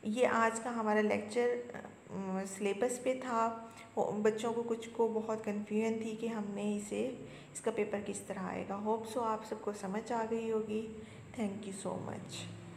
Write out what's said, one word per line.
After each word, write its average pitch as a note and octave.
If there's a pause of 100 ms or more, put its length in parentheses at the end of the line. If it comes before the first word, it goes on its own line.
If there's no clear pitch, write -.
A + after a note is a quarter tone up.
ये A3+
आज A3+
का B3
हमारा G#3+
लेक्चर, G#3
अ, A#3+ (600)
सिलेबस G3+
पे B3+
था। A3+ (240)
वो G#3
बच्चों A3
को A#3
कुछ A#3
को A3+
बहुत G#3+
कन्फ्यूजन G#3+
थी A3
कि A#3
हमने G#3
इसे, G#3+ (260)
इसका -
पेपर G#3
किस G3+
तरह F#3+
आएगा। F#3+
Hope A3
so -
आप A3
सबको G#3+
समझ G#3
आ A3+
गई A3+
होगी। A3 (360)
Thank G3
you F#3+
so F3+ (140)
much। - (100)